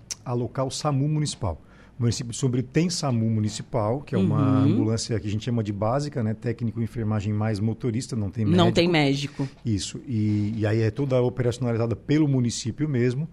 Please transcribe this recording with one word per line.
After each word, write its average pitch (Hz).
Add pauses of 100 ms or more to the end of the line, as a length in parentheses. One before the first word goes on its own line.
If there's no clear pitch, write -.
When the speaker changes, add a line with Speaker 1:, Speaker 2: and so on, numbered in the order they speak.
(260)
Speaker 1:
alocar 120
o 139
samu 143
municipal. 147 (420)
O -
município 117
de -
Sombrio 127
tem 165
samu 120
municipal, 110
que -
é -
uma 143
Speaker 2:
Uhum. 113
Speaker 1:
ambulância 110
que 101
a 104
gente 104
chama 117
de 107
básica, 127
né? 110
Técnico, 117
enfermagem 107
mais 107
motorista, 113
não 104
tem 110
Speaker 2:
Não 170
Speaker 1:
médico. 175
Speaker 2:
tem 175
médico. 143 (140)
Speaker 1:
Isso. -
E, 107
e 107
aí 110
é 110
toda 127
operacionalizada 120
pelo 151
município 131
mesmo. 127